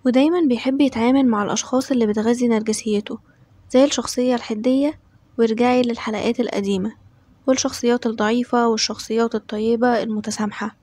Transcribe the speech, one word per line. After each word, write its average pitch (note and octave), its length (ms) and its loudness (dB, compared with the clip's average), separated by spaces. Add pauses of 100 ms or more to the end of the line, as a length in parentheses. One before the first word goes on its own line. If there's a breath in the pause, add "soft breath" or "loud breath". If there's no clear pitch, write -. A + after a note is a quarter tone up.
ودايمًا D4 360 4
بيحب C4 400 0
يتعامل C4 460 4
مع G#3 160 2
الأشخاص B3+ 480 -2
اللي A#3 160 2
بتغذي A#3 400 0
نرجسيته، G#3+ 720 -2 (500 soft breath)
زي B3+ 140 6
الشخصية B3+ 520 0
الحدية، B3+ 640 -2 (400)
وارجعي A#3+ 420 2
للحلقات A3+ 580 -2
القديمة، G3+ 560 -2 (520)
والشخصيات B3+ 580 0
الضعيفة A#3 640 0
والشخصيات A3+ 680 -2
الطيبة A3+ 680 0
المتسامحة G#3+ 800 -6